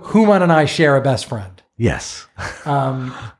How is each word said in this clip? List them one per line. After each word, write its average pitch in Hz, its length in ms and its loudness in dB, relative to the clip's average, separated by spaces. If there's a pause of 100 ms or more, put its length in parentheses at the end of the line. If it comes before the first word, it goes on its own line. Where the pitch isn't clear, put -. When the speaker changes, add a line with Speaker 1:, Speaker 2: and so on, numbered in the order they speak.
Speaker 1:
Hooman 208 380 4
and 170 100 4
I 156 120 4
share 143 320 2
a 131 40 2
best 127 260 -2
friend. 98 360 -14 (140)
Speaker 2:
Yes. - 560 -4
<laughs> - 40 -20 (300)
Speaker 1:
Um, 131 480 -4 (240)